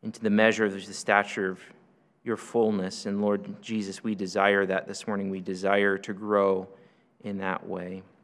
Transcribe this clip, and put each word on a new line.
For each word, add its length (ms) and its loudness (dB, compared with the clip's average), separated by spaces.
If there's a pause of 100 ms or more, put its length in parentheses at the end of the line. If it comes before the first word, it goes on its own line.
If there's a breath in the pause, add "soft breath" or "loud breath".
into 180 -10
the 80 0
measure 380 6
of 80 -2
the 180 -12
stature 600 0
of 80 -12 (640)
your 140 -4
fullness. 680 0
And 160 -2
Lord 400 -2
Jesus, 420 -6
we 100 -2
desire 520 2
that 200 -2
this 200 -10
morning. 240 -2
We 100 -6
desire 560 2
to 160 -8
grow 560 0 (560 soft breath)
in 140 -6
that 280 -4
way. 360 -10 (220)